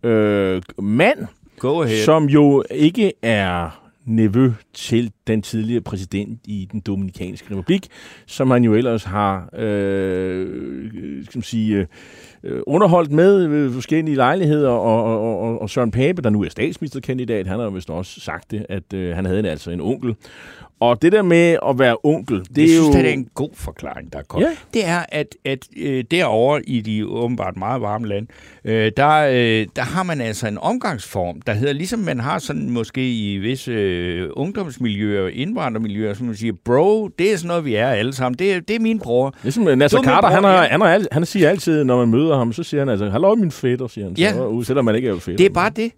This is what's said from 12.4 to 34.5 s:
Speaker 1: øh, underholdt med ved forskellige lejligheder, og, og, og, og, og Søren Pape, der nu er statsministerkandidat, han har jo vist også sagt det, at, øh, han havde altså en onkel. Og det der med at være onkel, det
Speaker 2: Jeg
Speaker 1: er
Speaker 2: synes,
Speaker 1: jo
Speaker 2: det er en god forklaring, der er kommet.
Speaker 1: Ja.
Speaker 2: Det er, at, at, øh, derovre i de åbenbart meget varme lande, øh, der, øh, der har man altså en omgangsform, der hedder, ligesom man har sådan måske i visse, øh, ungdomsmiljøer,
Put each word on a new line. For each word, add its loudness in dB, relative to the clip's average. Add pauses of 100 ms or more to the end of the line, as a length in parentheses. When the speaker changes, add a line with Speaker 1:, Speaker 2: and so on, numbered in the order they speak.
Speaker 1:
øh, -8
underholdt 4
med 4
ved 0
forskellige -2
lejligheder, 2
og, 2
og, 0
og, -2
og, -4
og -6
Søren 0
Pape, 0
der 2
nu 2
er -4
statsministerkandidat, -4
han -4
har -4
jo -4
vist -10
også -8
sagt -12
det, -8
at, -10
øh, -4
han -4
havde -2
altså -10
en -8
onkel. -4 (680)
Og 2
det 6
der 4
med 4 (120)
at 0
være 4
onkel, 0
det -8
Speaker 2:
Jeg 4
Speaker 1:
er 8
Speaker 2:
synes, 6
Speaker 1:
jo 6 (100)
Speaker 2:
det 2
er 0
en -6
god -6
forklaring, -12
der -12
er -12
kommet. 0
Speaker 1:
Ja. -2 (240)
Speaker 2:
Det 0
er, 0
at, -6
at, -2 (180)
øh, -4
derovre 2
i -2
de -4
åbenbart -4
meget -4
varme -4
lande, -4 (380)
øh, 2
der, 4
øh, 2 (100)
der -4
har -4
man -4
altså -6
en -6
omgangsform, -4
der -4
hedder, -2
ligesom -6
man -4
har -4
sådan -6
måske -4 (200)
i -4
visse, -6
øh, -2
ungdomsmiljøer, -4